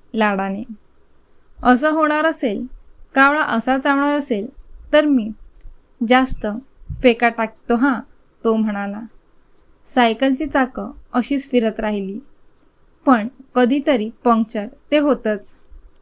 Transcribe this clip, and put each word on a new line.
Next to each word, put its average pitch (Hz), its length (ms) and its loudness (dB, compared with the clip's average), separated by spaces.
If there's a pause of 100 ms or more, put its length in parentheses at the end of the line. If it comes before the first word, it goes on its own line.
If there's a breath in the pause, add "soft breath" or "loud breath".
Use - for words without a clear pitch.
(140)
लाडाने. 202 480 -2 (1040)
"असं 247 260 4
होणार 302 360 0
असेल, 247 400 -4 (500)
कावळा 285 260 4
असा 254 360 -2
चावणार 285 400 0
असेल, 240 300 -4 (460)
तर 302 120 6
मी 240 260 0 (760)
जास्त 254 400 2 (540)
फेका 233 280 4
टाकतो 233 460 -4
हां." 240 240 2 (440)
तो 226 120 2
म्हणाला. 202 460 -4 (840)
सायकलची 262 600 0
चाकं 254 460 -2 (220)
अशीच 269 380 -2
फिरत 220 280 0
राहिली, 202 400 -6 (880)
पण 233 220 4 (280)
कधीतरी 254 540 2 (140)
पंक्चर 226 420 0 (260)
ते 294 60 4
होतंच. 233 580 -2 (460)